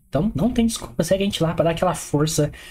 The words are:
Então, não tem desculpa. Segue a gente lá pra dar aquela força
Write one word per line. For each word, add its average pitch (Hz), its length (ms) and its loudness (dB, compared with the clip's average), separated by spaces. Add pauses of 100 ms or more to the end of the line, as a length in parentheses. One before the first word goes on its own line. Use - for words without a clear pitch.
Então, 185 280 0
não 202 180 0
tem 233 140 2
desculpa. - 360 -4
Segue 190 200 2
a 202 40 0
gente 202 160 -2
lá 165 120 2
pra 156 100 2
dar 165 60 4
aquela 170 240 0
força 151 580 0 (180)